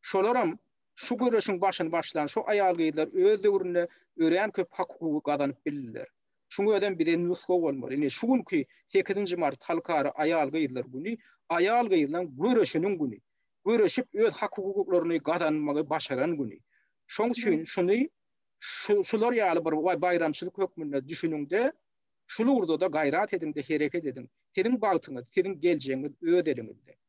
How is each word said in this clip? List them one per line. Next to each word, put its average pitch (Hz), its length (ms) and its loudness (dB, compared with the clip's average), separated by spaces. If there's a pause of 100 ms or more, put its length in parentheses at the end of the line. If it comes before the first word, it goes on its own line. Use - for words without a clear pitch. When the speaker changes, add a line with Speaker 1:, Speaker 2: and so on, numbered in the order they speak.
Speaker 1:
Şolaram 202 560 0 (380)
şu - 200 -6
görüşüň 220 460 0
başyny 180 300 0
başlan, 160 360 -2
şu 220 120 -4
aýal 196 420 2
gyýlar 156 260 0 (180)
öz 208 180 4
döwründe 185 440 2 (300)
örän 175 340 2
köp 180 200 -2
hak - 180 -6
hukuky 151 420 -4
gazanyp 143 340 -2
bildiler. 131 420 -8 (420)
Şuňa 208 240 2
öden 196 260 0
bize 170 240 2
nusga 180 380 0
bolmaly. 135 340 -2
Ine 143 140 0
şu - 180 -4
günkü 196 380 2 (220)
sekizinji 190 500 0
mart 143 260 -2
halkara 160 460 -2
aýal 156 400 0
gyýlar 131 440 -2
güni, 180 240 -6 (320)
aýal 208 440 2
gyýlaryň 165 320 2 (180)
görüşiniň 196 540 2
güni. 131 220 -4 (460)
Görüşip 226 480 2
öz 220 200 2
hak - 240 -6
hukuklaryny 185 600 0
gazanmagy 151 720 -2
başaran 151 480 -2
güni. 117 220 -6 (480)
Şoň 220 220 -2
üçin 220 320 0
Speaker 2:
Hı. 165 40 -8
Speaker 1:
şuny, 202 440 0 (500)
şu, - 440 0
şular 226 300 0
ýaly 175 320 2
bir 156 180 0
bay-, 175 180 2
bayramçylyk 170 560 0
hökmünde 147 500 -4
düşünüňde, 160 680 -2 (540)
şunu 233 280 2
urda 160 240 2
da 185 80 2
gayrat 156 460 0
edin 160 200 -4
de, 147 80 -6
hereket 151 440 -2
edin. 135 240 -8 (260)
Senin 214 260 2
bagtyňyz, 185 480 -2
senin 190 320 0
geljegiňiz 143 500 0 (100)
öz 170 260 2
eliňizde. 113 480 -6 (140)